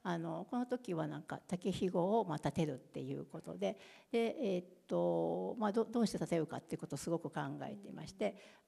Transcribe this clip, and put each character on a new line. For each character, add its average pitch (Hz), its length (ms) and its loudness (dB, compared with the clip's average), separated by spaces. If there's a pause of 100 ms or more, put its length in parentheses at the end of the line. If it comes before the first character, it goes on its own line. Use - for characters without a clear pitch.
あ 175 140 0
の、 165 340 -4
こ 247 80 -2
の 247 80 0
時 247 280 -2
は 156 140 0
な 147 100 -6
ん 156 40 -8
か、 - 260 -6
竹 185 240 0
ひ 190 160 0
ご 190 320 4
を、 202 40 2
ま 165 100 -2
あ、 - 20 0
立 147 160 0
て 165 140 2
る 143 80 -2
っ 127 40 -8
て - 220 -10
い 135 160 -4
う 143 80 -6
こ 165 160 -12
と 170 180 -10
で、 190 180 0 (360)
で、 233 280 2
え 196 200 2
っ 180 40 -4 (220)
と、 175 720 2
ま 214 100 2
あ、 202 40 2
ど-、 220 120 4
ど 233 160 0
う 214 60 8
し - 60 0
て - 60 -2
立 165 120 -2
て 175 60 4
る 156 100 4
か 127 120 -6
っ - 40 -8
て - 140 -6
い - 20 -6
う - 20 -20
こ 160 60 -6
と - 80 -6
を 143 40 -2
す - 120 -4
ご 165 80 4
く 156 120 -6
考 151 100 -4 (220)
え 131 140 -6
て - 120 -14
い - 40 -12
ま - 140 -10
し - 80 -14
て、 196 220 0 (320)